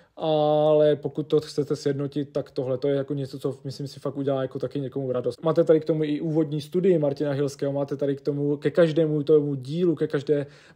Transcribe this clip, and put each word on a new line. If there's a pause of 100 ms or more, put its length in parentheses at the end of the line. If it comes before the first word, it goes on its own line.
(180)
Ale
pokud
to
chcete
sjednotit,
tak
tohle
to
je
jako
něco,
co
myslím
si
fakt
udělá
jako
taky
někomu
radost.
Máte
tady
k
tomu
i
úvodní
studii
Martina
Hilského,
máte
tady
k
tomu,
ke
každému
tomu
dílu,
ke
každé (300)